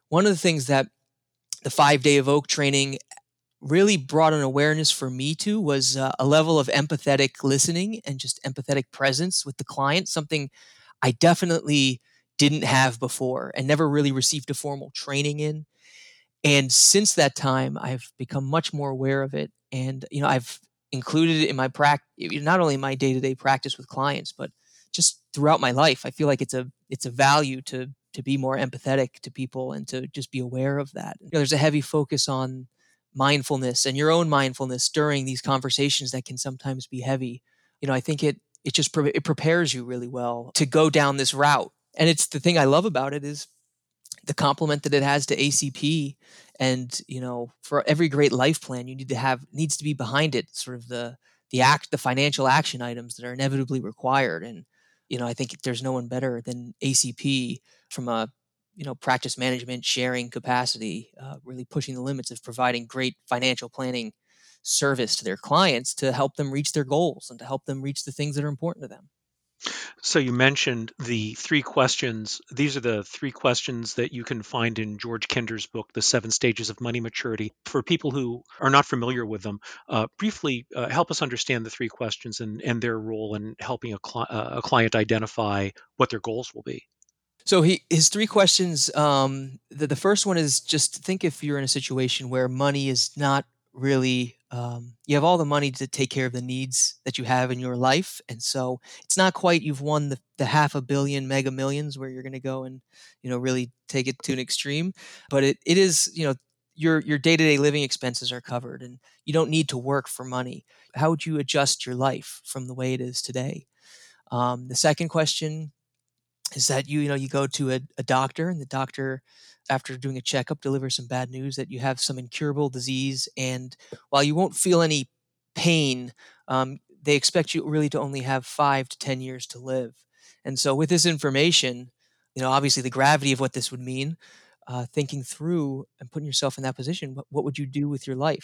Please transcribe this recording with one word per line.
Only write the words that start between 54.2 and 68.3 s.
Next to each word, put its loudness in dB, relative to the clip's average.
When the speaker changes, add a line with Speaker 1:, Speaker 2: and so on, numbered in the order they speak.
Speaker 1:
And, -16
you -6
know, -4
I -4
think -8
there's -4
no -4
one -4
better -4
than -10
A 0
C 0
P -4
from -8
a 0
you -10
know, -8
practice -2
management, -4
sharing -2
capacity, -4
uh, -14
really -12
pushing -6
the -10
limits -6
of -16
providing -2
great -4
financial -2
planning -6
service 0
to -10
their -2
clients 2
to 0
help 0
them -2
reach -2
their 0
goals -2
and -18
to -16
help -6
them -6
reach -6
the -12
things -4